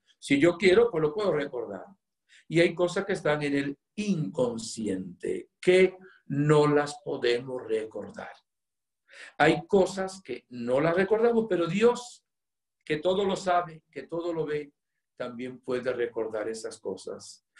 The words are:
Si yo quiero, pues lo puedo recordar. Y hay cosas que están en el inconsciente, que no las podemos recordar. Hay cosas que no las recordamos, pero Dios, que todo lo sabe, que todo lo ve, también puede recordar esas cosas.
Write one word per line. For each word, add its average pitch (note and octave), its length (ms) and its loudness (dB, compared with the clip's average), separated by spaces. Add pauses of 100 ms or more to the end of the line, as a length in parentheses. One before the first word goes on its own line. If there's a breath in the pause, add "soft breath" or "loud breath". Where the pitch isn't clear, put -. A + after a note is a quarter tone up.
(160)
Si - 220 0
yo E3+ 180 4
quiero, G#3 320 6
pues E3 140 -4
lo D3+ 100 2
puedo G3+ 200 -2
recordar. A2 520 -6 (640 soft breath)
Y D#3+ 140 2
hay F3 160 2
cosas F3 280 0
que B2+ 100 -4
están D3+ 280 0
en C#3+ 140 0
el C#3+ 220 -4 (180)
inconsciente, A2+ 1500 -4 (100)
que F#3 380 4 (280 loud breath)
no D3 420 4
las D3 360 0
podemos B2 640 -2
recordar. G#2 640 -6 (1080 loud breath)
Hay D#3 280 4
cosas F#3+ 560 0
que - 280 -12
no B2 300 -2
las E3 140 2
recordamos, A3 540 2
pero E3+ 180 0
Dios, A3 580 0 (600)
que D#3 140 -2
todo F#3 260 0
lo F#3+ 100 0
sabe, F3 560 -2
que C#3 140 -14
todo E3+ 280 -6
lo D#3 140 -4
ve, D3 260 -6 (440)
también B2 420 -10
puede B2 340 -4
recordar A2 560 -4
esas A2 300 -10
cosas. - 680 -12 (160)